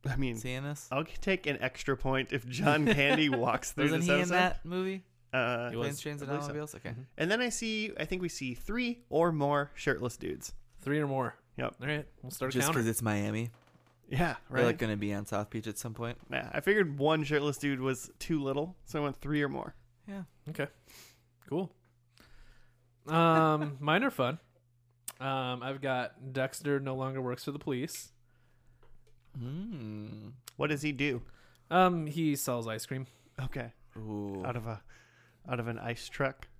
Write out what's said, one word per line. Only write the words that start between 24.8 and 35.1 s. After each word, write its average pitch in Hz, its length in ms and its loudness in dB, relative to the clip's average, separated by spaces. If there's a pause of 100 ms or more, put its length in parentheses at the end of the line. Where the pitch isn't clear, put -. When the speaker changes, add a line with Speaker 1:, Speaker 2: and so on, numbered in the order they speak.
Speaker 3:
Um, 131 420 -2
I've 135 160 -6
got 131 540 -2
Dexter 135 480 0
no 135 140 -4
longer 131 260 -2
works 127 240 -4
for 147 60 -4
the 143 80 -4
police. 139 520 -4 (1300)
Speaker 2:
Hmm. 117 920 -8 (280)
Speaker 1:
What 147 120 0
does 147 120 0
he 151 100 0
do? 135 300 0 (500)
Speaker 3:
Um, 180 360 6
he 151 280 2
sells 120 320 -2
ice 110 180 -4
cream. 135 220 -6 (340)
Speaker 1:
Okay. 127 300 -6 (260)
Speaker 2:
Ooh. 104 480 -6
Speaker 1:
Out 123 100 -2
of 117 120 -6
a, 110 140 -6 (680)